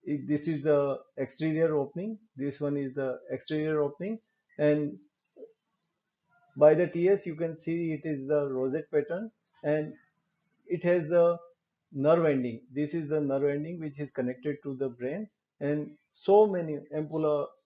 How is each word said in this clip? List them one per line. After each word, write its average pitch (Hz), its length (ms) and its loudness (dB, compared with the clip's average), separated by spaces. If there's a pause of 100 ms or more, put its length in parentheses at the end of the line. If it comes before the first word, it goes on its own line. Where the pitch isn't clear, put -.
It, 135 240 -4
this 147 180 -2
is 151 160 -2
the 143 360 2 (180)
exterior 156 580 -2
opening, 175 420 -4 (200)
this 139 240 -4
one 143 160 -2
is 139 180 -6
the 131 240 -4 (120)
exterior 151 520 -2
opening, 180 380 -6 (380)
and 151 340 2 (1600)
by 151 180 8
the 175 140 4
T 175 200 0
S 196 160 4
you 165 100 -6
can 165 300 -4
see 165 340 -2
it 156 80 -10
is 139 220 -6
the 147 240 2
rosette 131 400 -2
pattern, 165 400 -2 (320)
and 151 300 -2 (720)
it 175 180 -4
has 175 240 2
the 170 300 4 (540)
nerve 156 340 4
ending. 123 340 0 (120)
This 147 200 -4
is 160 160 -6
the 151 120 -2
nerve 139 300 0
ending 156 300 -6
which 147 180 -10
is 143 160 -8
connected 127 480 -4
to 139 160 -8
the 131 120 -2
brain, 135 380 -8 (320)
and 147 300 -4 (340)
so 208 220 8
many 165 320 -4 (180)
ampulla 151 500 0 (200)